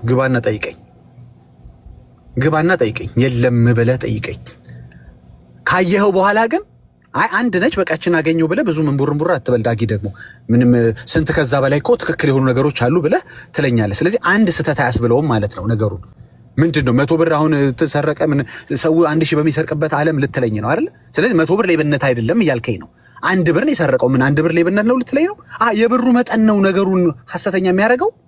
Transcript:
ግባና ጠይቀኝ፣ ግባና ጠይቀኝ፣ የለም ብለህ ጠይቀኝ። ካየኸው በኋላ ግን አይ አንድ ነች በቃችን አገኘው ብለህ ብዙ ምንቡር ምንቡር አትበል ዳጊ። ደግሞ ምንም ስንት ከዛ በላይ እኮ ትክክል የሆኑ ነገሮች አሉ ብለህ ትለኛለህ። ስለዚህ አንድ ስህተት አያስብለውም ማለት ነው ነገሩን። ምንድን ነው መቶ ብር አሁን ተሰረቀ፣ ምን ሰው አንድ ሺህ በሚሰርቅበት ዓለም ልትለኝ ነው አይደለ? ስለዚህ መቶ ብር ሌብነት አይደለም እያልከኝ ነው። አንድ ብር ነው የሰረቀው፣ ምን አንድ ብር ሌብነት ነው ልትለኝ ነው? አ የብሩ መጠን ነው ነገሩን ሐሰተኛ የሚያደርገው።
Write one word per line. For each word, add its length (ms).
ግባና 360
ጠይቀኝ፣ 360
ግባና 420
ጠይቀኝ፣ 420
የለም 400
ብለህ 260
ጠይቀኝ። 400
ካየኸው 460
በኋላ 340
ግን 160
አይ 180
አንድ 240
ነች 200
በቃችን 380
አገኘው 320
ብለህ 180
ብዙ 180
ምንቡር 260
ምንቡር 220
አትበል 320
ዳጊ። 240
ደግሞ 220
ምንም 220
ስንት 240
ከዛ 300
በላይ 180
እኮ 180
ትክክል 320
የሆኑ 160
ነገሮች 380
አሉ 180
ብለህ 220
ትለኛለህ። 440
ስለዚህ 280
አንድ 260
ስህተት 300
አያስብለውም 480
ማለት 260
ነው 120
ነገሩን። 360
ምንድን 280
ነው 100
መቶ 200
ብር 180
አሁን 200
ተሰረቀ፣ 500
ምን 120
ሰው 180
አንድ 180
ሺህ 120
በሚሰርቅበት 580
ዓለም 240
ልትለኝ 380
ነው 120
አይደለ? 200
ስለዚህ 240
መቶ 180
ብር 120
ሌብነት 380
አይደለም 360
እያልከኝ 380
ነው። 100
አንድ 260
ብር 140
ነው 100
የሰረቀው፣ 360
ምን 140
አንድ 180
ብር 120
ሌብነት 340
ነው 100
ልትለኝ 300
ነው? 100
አ 200
የብሩ 380
መጠን 320
ነው 160
ነገሩን 400
ሐሰተኛ 380
የሚያደርገው። 440